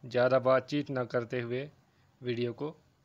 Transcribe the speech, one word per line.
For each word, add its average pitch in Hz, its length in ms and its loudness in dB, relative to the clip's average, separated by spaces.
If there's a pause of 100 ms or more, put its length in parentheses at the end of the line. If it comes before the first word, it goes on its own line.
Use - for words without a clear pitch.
ज़्यादा 123 360 4
बातचीत 131 500 2
ना 131 140 -2
करते 120 380 -4
हुए 120 200 -4 (600)
वीडियो 120 320 -4
को 151 220 -8 (300)